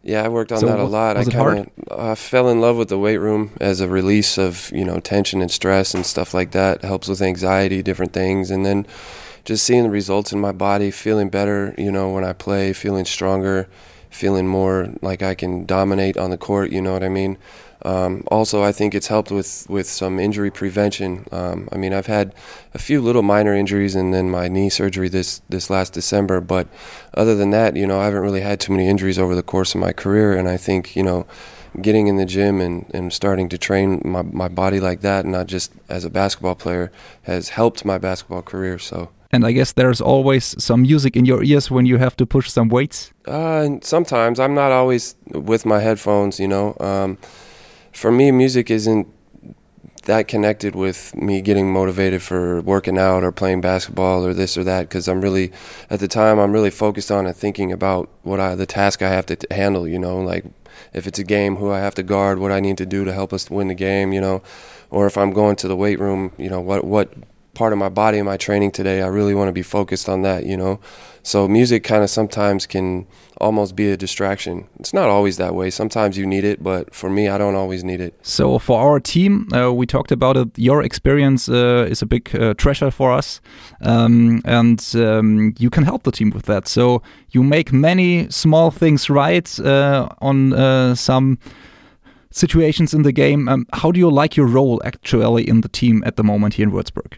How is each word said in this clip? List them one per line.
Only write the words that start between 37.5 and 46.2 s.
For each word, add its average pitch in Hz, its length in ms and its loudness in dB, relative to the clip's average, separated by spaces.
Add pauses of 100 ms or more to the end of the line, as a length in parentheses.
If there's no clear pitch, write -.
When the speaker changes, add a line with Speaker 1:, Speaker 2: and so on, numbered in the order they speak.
Speaker 1:
helped 113 340 0
my 95 140 -2
basketball 92 420 -6
career, 92 380 -8
so. 87 320 -12 (200)
Speaker 2:
And 120 140 4
I 117 80 2
guess 131 200 0
there's 127 280 2
always 135 600 2
some 120 200 4
music 135 340 4
in 123 100 6
your 127 180 2
ears 143 260 2
when 127 140 4
you 123 140 4
have 127 180 0
to 127 80 2
push - 260 0
some 117 200 2
weights? 127 420 -2 (160)
Speaker 1:
Uh, 156 380 -2
and 143 180 -6
sometimes. 123 560 0
I'm 139 140 2
not 139 180 2
always 127 440 2 (160)
with 101 340 -2
my 107 140 4
headphones, 104 600 0